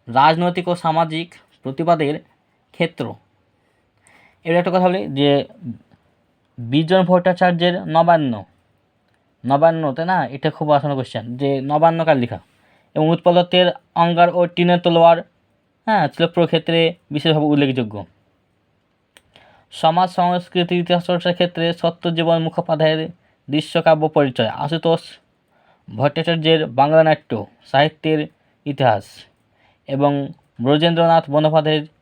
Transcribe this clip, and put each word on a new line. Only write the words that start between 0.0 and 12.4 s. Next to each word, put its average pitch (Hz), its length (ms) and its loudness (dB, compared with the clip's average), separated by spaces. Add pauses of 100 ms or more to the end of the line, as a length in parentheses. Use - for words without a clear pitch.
রাজনৈতিক 165 600 2
ও 175 80 -2
সামাজিক 165 580 -4 (280)
প্রতিবাদের 156 580 -2 (520)
ক্ষেত্র। 143 420 -6 (1300)
এবার 165 140 2
একটা 175 120 0
কথা 180 180 2
বলি 190 180 -2
যে 143 380 2 (1120)
বিজন 156 440 0
ভট্টাচার্যের 180 840 0
নবান্ন, 156 580 0 (1040)
নবান্ন, 151 460 0
তাই 165 140 -6
না? 175 200 -2
এটা 139 240 -6
খুব 151 200 -4
আসান 143 240 0
কোশ্চেন 120 420 -8
যে 139 280 -2
নবান্ন 160 400 2
কার 151 120 2
লেখা? 117 220 -4 (560)